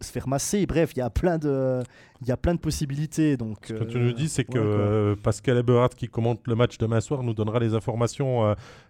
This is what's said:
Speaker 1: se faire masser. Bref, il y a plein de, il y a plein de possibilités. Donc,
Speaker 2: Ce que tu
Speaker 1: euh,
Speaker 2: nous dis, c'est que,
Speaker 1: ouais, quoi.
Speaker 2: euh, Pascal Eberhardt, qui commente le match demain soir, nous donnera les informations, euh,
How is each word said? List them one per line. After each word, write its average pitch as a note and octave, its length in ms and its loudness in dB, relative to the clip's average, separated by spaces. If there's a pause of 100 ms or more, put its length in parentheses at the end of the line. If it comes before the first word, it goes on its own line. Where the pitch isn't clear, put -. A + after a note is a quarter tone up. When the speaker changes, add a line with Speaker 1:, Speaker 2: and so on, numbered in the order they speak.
Speaker 1:
se - 100 -14
faire B2 160 -8
masser. D3 380 0
Bref, C#3+ 300 0
il B2+ 40 -4
y - 20 -2
a A#2+ 80 -4
plein F3 280 0
de, C3+ 440 0 (400)
il A#2 60 -12
y B2+ 40 0
a A#2+ 60 -2
plein F3 160 0
de E3+ 60 -2
possibilités. D3 800 -2
Donc, A2 300 -8
Speaker 2:
Ce A2+ 60 -8
que A2 120 -4
tu A#2 120 -6
Speaker 1:
euh, A#2+ 100 2
Speaker 2:
nous B2 40 2
dis, B2+ 160 -2
c'est C#3 160 0
que, A#2+ 160 -4
Speaker 1:
ouais, - 0 -
quoi. A2 40 2
Speaker 2:
euh, G#2 520 2
Pascal A2+ 420 0
Eberhardt, B2 380 4
qui A#2 120 -8
commente A#2 380 -2
le A#2+ 100 -2
match A#2+ 220 2
demain A2+ 220 0
soir, C3 240 -2
nous A#2 100 -2
donnera G#2+ 260 0
les A2+ 140 2
informations, A#2 720 0
euh, G#2 80 4 (360)